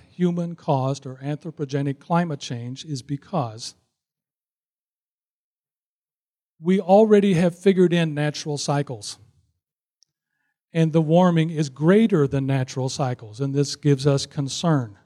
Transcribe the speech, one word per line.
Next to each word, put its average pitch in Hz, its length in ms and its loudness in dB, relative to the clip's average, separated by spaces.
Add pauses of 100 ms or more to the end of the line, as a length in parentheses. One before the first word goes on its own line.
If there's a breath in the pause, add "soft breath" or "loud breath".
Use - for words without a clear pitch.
human-caused 170 960 -4
or 127 160 -14
anthropogenic 143 800 -6
climate 170 400 -2
change 123 460 -12
is 143 180 -10
because 131 720 -8 (2750)
we 185 200 0
already 202 540 6
have 175 260 0
figured 180 340 4
in 165 200 0
natural 147 440 -4
cycles, 139 640 -6 (1500)
and 165 180 0
the 165 100 2
warming 165 480 4
is 156 200 -4
greater 160 580 2
than 135 200 -2
natural 131 420 -2
cycles, 123 500 -6
and 139 140 -4
this 143 220 -2
gives 143 320 2
us 139 180 2
concern. 135 800 -2